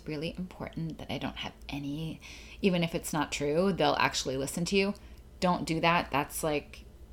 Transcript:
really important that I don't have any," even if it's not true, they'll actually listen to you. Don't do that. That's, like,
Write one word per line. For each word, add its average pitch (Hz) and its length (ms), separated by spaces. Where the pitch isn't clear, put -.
really 156 300
important 165 640
that - 120
I 139 60
don't - 200
have - 160
any," 143 540
even 175 220
if 165 120
it's - 180
not 151 180
true, 160 420
they'll 147 260
actually 131 380
listen 139 280
to 202 100
you. 196 180
Don't 180 260
do 160 160
that. 170 300
That's, 143 320
like, 151 420